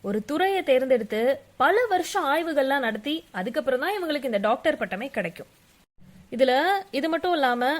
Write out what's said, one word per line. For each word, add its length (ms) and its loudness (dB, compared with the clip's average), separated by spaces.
ஒரு 120 -2
துறையை 400 0
தேர்ந்தெடுத்து 520 2
பல 140 4
வருஷம் 400 0
ஆய்வுகள்லாம் 560 0
நடத்தி 260 -4
அதுக்கப்புறம் 440 -2
தான் 140 0
இவங்களுக்கு 340 -4
இந்த 160 2
டாக்டர் 340 2
பட்டமே 260 -6
கிடைக்கும். 320 -8
இதுல 180 4
இது 160 -2
மட்டும் 240 0
இல்லாம 320 2